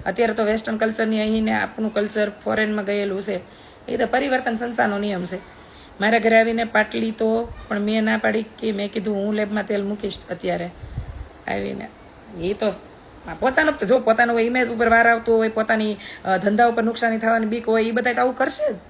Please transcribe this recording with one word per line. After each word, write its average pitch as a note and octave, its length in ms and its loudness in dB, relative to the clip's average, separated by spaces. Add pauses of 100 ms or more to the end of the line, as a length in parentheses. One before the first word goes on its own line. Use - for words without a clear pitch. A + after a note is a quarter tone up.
અત્યારે A3 280 0
તો A3 100 0
વેસ્ટર્ન A3 320 -2
કલ્ચરની A3 440 0
અહીં A3 220 0
ને A3 100 0
આપણું G#3+ 420 -2
કલ્ચર G#3 360 0
ફોરેનમાં G#3+ 540 -2
ગયેલું G3+ 380 -2
છે, F#3+ 180 -4 (480)
એ - 80 -4
તો A3+ 100 2
પરિવર્તન B3+ 500 0
સંસ્થાનો A3 420 -2
નિયમ G3 260 -2
છે. F3+ 120 -8 (640)
મારા A3 180 4
ઘરે A3+ 220 6
આવીને A3+ 240 2
પાટલી A3+ 460 0
તો, A3+ 420 0 (160)
પણ G#3 100 -2
મેં G#3+ 240 0
ના A3 160 2
પાડી A3 240 0
કે A3 300 -4
મેં G3+ 200 -4
કીધું G#3 240 -2
હું G3+ 180 0
લેબમાં G#3 320 -2
તેલ G3+ 180 -2
મૂકીશ G3+ 340 -6 (120)
અત્યારે F3 400 -4 (760)
આવીને. G3+ 400 -6 (520)
એ F3+ 120 -2
તો G3+ 200 -2 (560)
આ E3 60 -10
પોતાનો, D4 380 2 (120)
જો A#3+ 140 4
પોતાનો A#3 400 2
ઇમેજ A#3+ 300 2
ઉપર A#3 200 0
વાર A#3 200 6
આવતો A3+ 280 4
હોય, A3 120 4
પોતાની, A3 480 0 (280)
અ, F#3+ 120 2
ધંધા G#3+ 300 4
ઉપર A#3 160 2
નુકસાની A3+ 360 0
થવાની A3+ 280 2
બીક A3+ 200 -4
હોય, A3+ 180 4
એ A3+ 60 -2
બધા B3 220 0
તો B3 80 0
આવું B3+ 160 2
કરશે C5 360 0
જ. F#3+ 40 -6 (140)